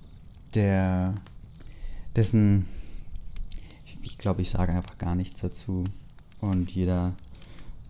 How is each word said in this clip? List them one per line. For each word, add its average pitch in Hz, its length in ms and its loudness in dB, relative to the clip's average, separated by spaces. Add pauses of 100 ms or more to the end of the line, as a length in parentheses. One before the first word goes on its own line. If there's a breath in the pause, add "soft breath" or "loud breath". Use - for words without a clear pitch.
(540)
der, 95 640 4 (1000 loud breath)
dessen, 104 500 8 (1200 loud breath)
ich, - 180 -14
ich - 140 -8
glaub, 95 220 0
ich 92 100 0
sage 87 240 4
einfach 90 240 -2
gar 87 180 0
nichts 92 260 -2
dazu 92 440 -2 (560)
und 95 280 2
jeder 90 440 2 (760 loud breath)